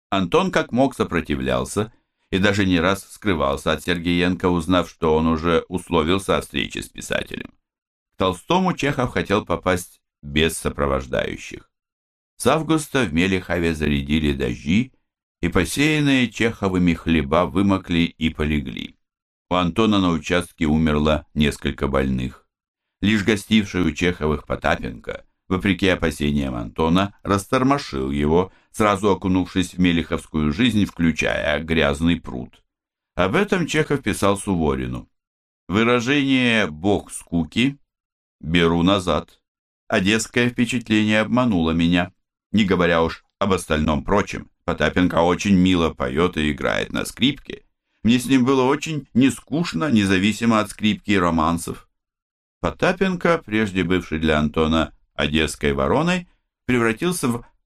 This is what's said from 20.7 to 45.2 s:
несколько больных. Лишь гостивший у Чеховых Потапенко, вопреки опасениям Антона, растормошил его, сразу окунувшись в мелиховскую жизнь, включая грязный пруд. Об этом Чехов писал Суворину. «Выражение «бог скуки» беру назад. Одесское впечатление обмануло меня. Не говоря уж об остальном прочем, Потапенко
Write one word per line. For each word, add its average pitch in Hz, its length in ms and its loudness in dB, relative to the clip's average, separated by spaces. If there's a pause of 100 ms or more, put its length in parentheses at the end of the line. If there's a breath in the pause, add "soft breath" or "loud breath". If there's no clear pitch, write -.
несколько 69 540 -2
больных. 65 600 -4 (540)
Лишь 104 220 2
гостивший 104 580 0
у 80 100 -2
Чеховых 78 560 -2
Потапенко, 58 800 -6 (240)
вопреки 92 400 0
опасениям 73 640 -2
Антона, 82 680 0
растормошил 101 880 -2
его, 76 420 0 (200 soft breath)
сразу 104 400 2
окунувшись 92 600 -2
в - 60 -4
мелиховскую 80 760 0
жизнь, 107 320 0
включая 76 760 0
грязный 80 580 0
пруд. - 440 -14 (520)
Об 95 200 0
этом 190 320 0
Чехов 151 340 -2
писал 98 360 0
Суворину. 69 720 -4 (580)
«Выражение 120 1000 2
«бог 80 440 -2
скуки» 113 640 -2 (640)
беру 85 420 2
назад. 87 580 0 (480)
Одесское 110 600 0
впечатление 113 720 0
обмануло 107 500 0
меня. 87 400 2 (400)
Не 107 120 2
говоря 87 400 4
уж - 200 -4 (140)
об 95 160 0
остальном 78 500 0
прочем, - 460 -2 (160)
Потапенко 82 560 0